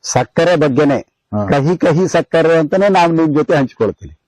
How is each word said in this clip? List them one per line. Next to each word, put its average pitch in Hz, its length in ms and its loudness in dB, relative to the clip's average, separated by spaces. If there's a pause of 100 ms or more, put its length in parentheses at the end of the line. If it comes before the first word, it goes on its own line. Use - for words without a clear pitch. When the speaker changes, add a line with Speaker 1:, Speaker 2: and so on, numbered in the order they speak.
Speaker 1:
ಸಕ್ಕರೆ 165 540 -2
ಬಗ್ಗೆನೆ 143 600 0 (180)
Speaker 2:
ಹಾ. 104 120 -4
Speaker 1:
ಕಹಿ 147 320 0
ಕಹಿ 175 300 0
ಸಕ್ಕರೆ 165 500 0
ಅಂತಾನೆ 190 320 0
ನಾನು 175 240 2
ನಿಮ್ 160 220 0
ಜೊತೆ 151 200 0
ಹಂಚ್ಕೊಳ್ತೀನಿ. 104 600 -4 (100)